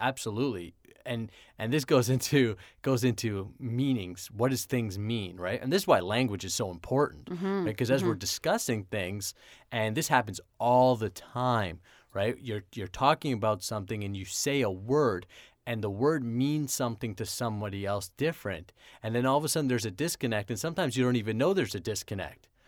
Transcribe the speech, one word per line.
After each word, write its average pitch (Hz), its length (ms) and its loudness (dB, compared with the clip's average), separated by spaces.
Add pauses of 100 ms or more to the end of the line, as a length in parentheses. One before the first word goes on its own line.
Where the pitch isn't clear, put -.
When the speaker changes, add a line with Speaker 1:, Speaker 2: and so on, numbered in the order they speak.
Speaker 1:
absolutely. 113 760 -2 (300)
And, 113 260 -6 (260)
and 113 160 -2
this 151 120 2
goes 127 260 4
into, 127 460 4 (260)
goes 127 220 2
into 104 560 0
meanings. 117 720 -2
What 120 180 2
does 127 140 -2
things 110 340 -2
mean, 104 380 -2
right? 92 260 -4
And 131 100 -2
this 190 100 2
is - 40 -12
why 131 140 6
language 104 440 0
is 90 100 -6
so 95 180 -2
important, 127 540 0
Speaker 2:
Mm-hmm. 185 400 -2
Speaker 1:
right? 110 120 -2
'Cause 123 140 2
as 135 100 2
we're 117 80 2
Speaker 2:
Mm-hmm. 101 80 0
Speaker 1:
discussing 131 640 -2
things, 98 480 -4 (380)
and 110 260 0
this 165 120 0
happens 110 320 2 (180)
all 127 380 6
the 110 140 -2
time, 117 680 -2 (340)
right? 101 280 0
You're, 104 240 -6 (100)
you're 95 140 -6
talking 151 440 2
about 107 300 2
something 104 400 -4
and 98 140 -4
you 95 80 -8
say 139 380 -2
a 104 80 2
word, 107 560 0 (420)
and 113 140 -4
the 104 80 -2
word 135 340 2
means 135 480 0
something 113 440 -2
to 107 100 -4
somebody 104 580 -4
else 98 320 -2
different. 107 560 -4 (300)
And 110 120 -2
then 120 120 2
all 135 120 4
of 156 60 0
a 147 40 -2
sudden 147 200 0
there's 117 160 2
a 110 80 -4
disconnect, 113 580 -2
and 110 80 -4
sometimes 160 380 -2
you 131 80 4
don't 123 120 4
even 110 220 0
know 160 160 4
there's 165 200 0
a 98 60 -6
disconnect. - 680 -6 (200)